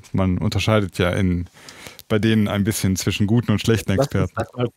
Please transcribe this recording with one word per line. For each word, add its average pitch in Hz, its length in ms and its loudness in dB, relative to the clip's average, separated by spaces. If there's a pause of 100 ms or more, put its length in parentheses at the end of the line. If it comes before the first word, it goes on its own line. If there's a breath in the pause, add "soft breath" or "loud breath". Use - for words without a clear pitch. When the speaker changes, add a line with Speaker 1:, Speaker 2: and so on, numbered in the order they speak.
(120)
Speaker 1:
Man 92 260 0
unterscheidet 101 600 0
ja 87 140 2
in, 90 380 0 (600 loud breath)
bei 110 100 2
denen 110 280 4
ein 101 160 0
bisschen 95 340 0
zwischen - 300 -2
guten 117 240 2
und 101 80 0
schlechten 110 360 0
Speaker 2:
Lass 139 120 0
uns - 60 -6
Speaker 1:
Experten. 95 220 -2
Speaker 2:
das - 180 -8
mal 123 240 -4